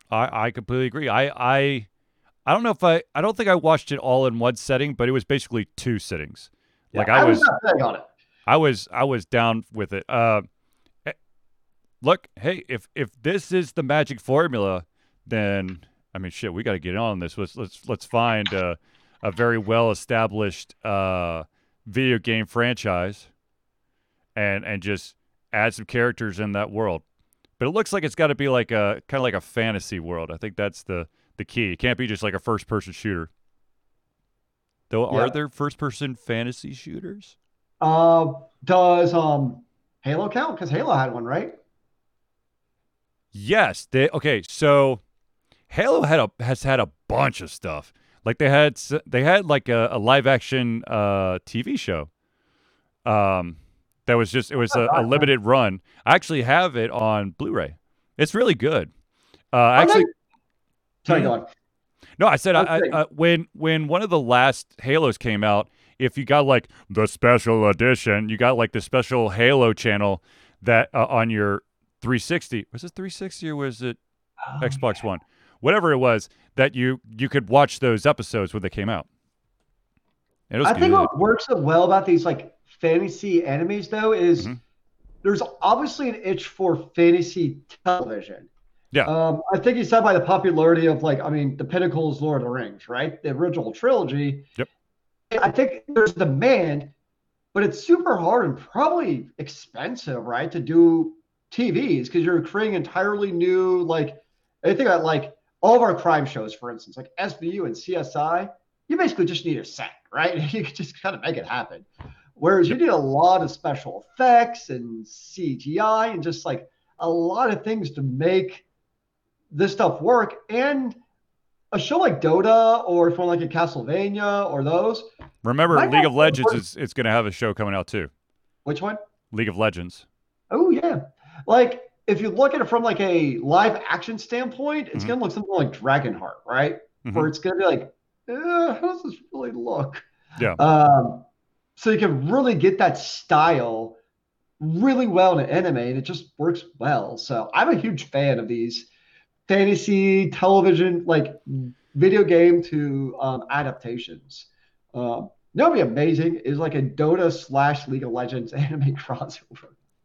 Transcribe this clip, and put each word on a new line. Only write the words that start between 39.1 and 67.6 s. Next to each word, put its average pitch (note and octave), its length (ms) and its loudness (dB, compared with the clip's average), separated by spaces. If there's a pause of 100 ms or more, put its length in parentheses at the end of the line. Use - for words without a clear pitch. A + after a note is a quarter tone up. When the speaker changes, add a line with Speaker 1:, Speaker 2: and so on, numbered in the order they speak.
Speaker 2:
um, D3 500 0 (380)
Halo E3 300 -4
count? C#4+ 280 -4
'Cause D#3 120 -8
Halo A#3 240 -2
had B2+ 180 0
one, A#2 120 -8
right? D3 300 -6 (1800)
Speaker 1:
Yes. A2+ 600 -2
They, C3+ 200 2
okay, C3+ 380 -2
so C#3+ 520 2 (680)
Halo C4 340 0
had D#3+ 160 4
a, A2 120 0 (120)
has B2 200 -4
had C3+ 180 2
a F#2+ 80 -2 (200)
bunch B2+ 340 -2
of D#2+ 80 -14
stuff. D2+ 420 -10 (320)
Like, A#2 140 -4
they C#3+ 120 2
had D3 240 4
s-, - 180 -12 (140)
they B2 160 0
had, F3+ 240 4
like, C#3+ 220 0
a, A#2 240 2
a A#2 60 -4
live-action, B2 880 2
uh, G2 600 0
T A2+ 160 -6
V C4 140 -6
show, D#2+ 340 -6 (960)
um, F#2+ 500 0 (500)
that A#2+ 80 2
was A#2 160 2
just, B2 200 -2
it C#3+ 60 -6
was A#2 180 0
Speaker 2:
Oh, B2 60 2
Speaker 1:
a, A#2 40 2
a - 40 2
Speaker 2:
gotcha. C3+ 180 2
Speaker 1:
limited C#3 380 2
run. A2+ 360 2 (240)
I C#3+ 120 6
actually D#3 260 -2
have D3 340 2
it A2+ 140 -2
on G#2+ 400 0
Blu-ray. D#2+ 460 -6 (420)
It's D#3 160 0
really A3 200 4
good. A#2+ 360 -2 (640)
Uh, B2+ 40 2
Speaker 2:
Oh, A#2+ 140 8 (120)
Speaker 1:
actually, F#4+ 220 6
Speaker 2:
nice. - 80 -2 (960)
Sorry, E3+ 140 4
Speaker 1:
hmm? - 60 0
Speaker 2:
go - 60 0
on. - 140 -6 (720)
Speaker 1:
No, F#3 80 4
I D#3 100 4
said, F3+ 200 2
I, D#3+ 80 4
I, D#3+ 140 0
Speaker 2:
Okay. G#3+ 140 0
Speaker 1:
I, D#3 120 0
when, E3 500 0
when D#3 320 -2
one F3 160 -2
of G#3 80 -4
the E3 100 2
last B2 600 2
Halos C#3 340 0
came G#2+ 280 -4
out, G#2 240 2 (300)
if B2+ 200 -2
you C#3 60 -6
got, C#3+ 200 4
like, C3 240 2 (220)
the G#2+ 160 2
special A2+ 600 4